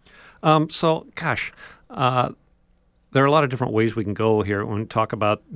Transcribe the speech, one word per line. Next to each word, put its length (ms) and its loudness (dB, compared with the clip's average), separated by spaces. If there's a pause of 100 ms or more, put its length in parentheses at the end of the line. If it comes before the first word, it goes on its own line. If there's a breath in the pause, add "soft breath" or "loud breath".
(420 soft breath)
Um, 280 4
so, 360 -2 (100)
gosh, 360 -6 (380 loud breath)
uh, 400 0 (800)
there 140 4
are 20 6
a 40 4
lot 140 4
of 60 -2
different 220 -4
ways 240 2
we 80 -4
can 100 -4
go 280 2
here 200 -2
and 260 -6
talk 240 -2
about 300 -2 (140)